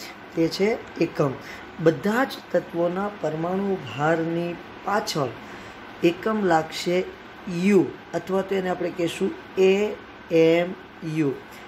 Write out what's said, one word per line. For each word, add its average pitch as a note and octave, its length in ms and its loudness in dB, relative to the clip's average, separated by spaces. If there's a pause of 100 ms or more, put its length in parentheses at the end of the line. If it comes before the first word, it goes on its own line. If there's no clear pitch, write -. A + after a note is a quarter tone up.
(360)
તે E3 120 4
છે - 520 -2
એકમ. D#3 320 2 (480)
બધા F#3 440 2
જ C4 40 -4 (240)
તત્વોના F3 580 0 (100)
પરમાણુ F3+ 580 -2 (180)
ભારની E3 600 0 (280)
પાછળ G3+ 440 -2 (760)
એકમ G#3 400 2
લાગશે F3 600 2 (580)
યુ, F#3 240 6 (280)
અથવા F#3 280 -2
તો F#3+ 120 -4
એને F#3 140 0
આપણે F3 220 -2
કહેશું E3+ 400 -2 (300)
એ G3 340 6 (360)
એમ E3+ 440 6 (420)
યુ, C#3+ 160 2 (360)